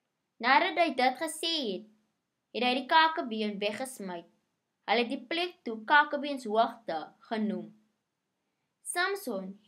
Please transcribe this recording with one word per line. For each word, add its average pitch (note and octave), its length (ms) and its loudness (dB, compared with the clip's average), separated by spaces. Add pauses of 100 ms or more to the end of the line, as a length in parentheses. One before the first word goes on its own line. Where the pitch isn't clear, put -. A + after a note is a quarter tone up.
(360)
Nadat D#4 420 4
hy D#4+ 160 4
dit B3+ 280 4
gesê E4 320 -2 (180)
het, F3+ 120 -8 (720)
het A3 100 -2
hy B3 100 4
die C4 120 -2
kakebeen C4+ 720 2
weggesmy. G#3 680 -6 (640)
Hulle A#3+ 160 2
het A#3 80 -6
die C4+ 140 -8
plek F4 260 -4 (100)
toe A3+ 220 -8
Kakebeenshoogte C4 1120 0 (320)
genoem. F#3+ 400 -4 (1120)
Samson C4+ 840 -4